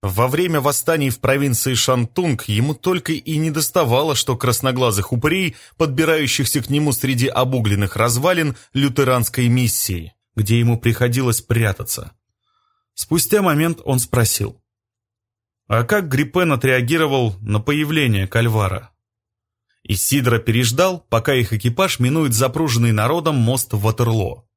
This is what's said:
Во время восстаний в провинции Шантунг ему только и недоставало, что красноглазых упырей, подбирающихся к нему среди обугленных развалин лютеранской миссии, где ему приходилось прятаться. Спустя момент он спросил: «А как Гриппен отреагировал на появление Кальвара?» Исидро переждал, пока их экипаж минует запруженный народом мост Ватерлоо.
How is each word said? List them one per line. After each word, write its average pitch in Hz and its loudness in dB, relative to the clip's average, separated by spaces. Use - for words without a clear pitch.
Во 104 0
время 160 0
восстаний 143 0
в - -6
провинции 139 0
Шантунг 127 0
ему 120 0
только 180 -4
и 156 -4
недоставало, 151 0
что 120 -2
красноглазых 123 0
упырей, 156 0
подбирающихся 151 0
к - -8
нему 147 2
среди 123 0
обугленных 113 0
развалин 135 0
лютеранской 127 0
миссии, 107 -2
где 110 2
ему 117 2
приходилось 120 0
прятаться. - -4
Спустя 175 0
момент 165 0
он 127 0
спросил: - -2
«А 117 2
как 185 0
Гриппен 151 0
отреагировал 131 2
на 104 -2
появление 143 0
Кальвара?» 110 0
Исидро 120 0
переждал, 127 0
пока 117 0
их 120 0
экипаж 120 -2
минует 139 0
запруженный 123 0
народом 147 0
мост 123 0
Ватерлоо. 110 -2